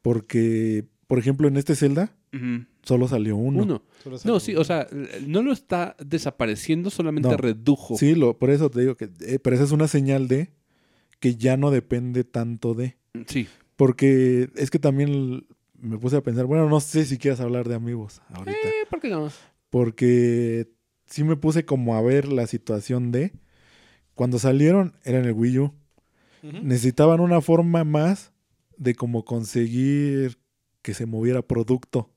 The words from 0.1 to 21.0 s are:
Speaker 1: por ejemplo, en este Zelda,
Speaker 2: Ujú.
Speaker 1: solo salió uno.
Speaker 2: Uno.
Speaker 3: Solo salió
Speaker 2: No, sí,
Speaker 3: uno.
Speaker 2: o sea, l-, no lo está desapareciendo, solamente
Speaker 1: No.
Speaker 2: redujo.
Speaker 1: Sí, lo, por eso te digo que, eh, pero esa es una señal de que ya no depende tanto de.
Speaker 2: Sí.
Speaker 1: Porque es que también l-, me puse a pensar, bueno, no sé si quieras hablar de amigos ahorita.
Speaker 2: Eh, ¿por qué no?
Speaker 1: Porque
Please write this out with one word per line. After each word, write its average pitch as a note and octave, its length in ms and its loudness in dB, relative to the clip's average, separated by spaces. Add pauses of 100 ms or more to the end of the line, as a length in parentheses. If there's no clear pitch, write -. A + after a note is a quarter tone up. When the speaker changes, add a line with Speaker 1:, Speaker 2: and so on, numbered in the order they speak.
Speaker 1:
por B2+ 120 0
ejemplo, C3+ 300 2
en C#3 100 2
este C#3 160 0
Zelda, D3 420 0 (160)
Speaker 2:
Ujú. B2 320 -6 (180)
Speaker 1:
solo B2+ 260 2
salió G#2+ 280 -2
uno. C3+ 280 0
Speaker 2:
Uno. E3+ 180 -2 (200)
Speaker 3:
Solo C3 140 -16
salió A3 180 -2
Speaker 2:
No, F#3 60 2
sí, - 120 -8
Speaker 3:
uno. D#3+ 80 0
Speaker 2:
o D#3+ 40 4
sea, D#3+ 260 -2
l-, C#3 180 -10 (180)
no E3 160 0
lo C#4 100 0
está F#3 500 -4
desapareciendo, D3 880 -4
solamente D#3 400 -2
Speaker 1:
No. B2+ 80 4
Speaker 2:
redujo. A#2+ 640 0
Speaker 1:
Sí, D3 160 4
lo, C3 240 2
por B2+ 120 2
eso C#3+ 200 2
te A#2+ 100 -2
digo B2+ 160 2
que, G#2 140 -10 (100)
eh, A#2+ 180 -4
pero B2 180 0
esa C3+ 80 4
es C#3+ 80 0
una D3+ 160 2
señal C3+ 400 0
de C#3 240 0 (680)
que B2 180 2
ya B2+ 220 2
no C#3+ 120 2
depende B2 540 -2
tanto A#2 500 -6
de. B2 220 -6 (300)
Speaker 2:
Sí. C3 220 -6 (280)
Speaker 1:
Porque B2+ 800 4
es C#3 140 -4
que E3+ 80 -2
también C#3+ 320 0
l-, C3 320 -4 (360)
me A2 200 -8
puse B2 180 -2
a C#3 60 0
pensar, B2+ 240 -2
bueno, D#3 220 2
no D3+ 120 4
sé D#3 240 -2
si C3+ 140 -4
quieras C3 220 -2
hablar B2 280 -4
de A#2+ 60 -4
amigos A2+ 480 -10 (100)
ahorita. G4 260 -10
Speaker 2:
Eh, A4 300 -4
¿por E4+ 120 -8
qué C#4 80 -6
no? D#3 220 -4 (380)
Speaker 1:
Porque A#2+ 1000 0 (380)